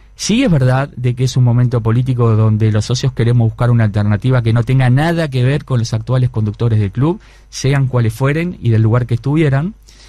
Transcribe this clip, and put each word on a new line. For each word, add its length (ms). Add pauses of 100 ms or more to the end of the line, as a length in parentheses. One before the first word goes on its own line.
(140)
sí 300
es 60
verdad 440
de 220
que 80
es 120
un 60
momento 380
político 560
donde 340
los 140
socios 280
queremos 360
buscar 220
una 120
alternativa 600
que 100
no 100
tenga 280
nada 380
que 140
ver 220
con 160
los 120
actuales 380
conductores 480
del 140
club, 260 (320)
sean 380
cuales 240
fueren 500
y 80
del 120
lugar 240
que 80
estuvieran. 600 (340)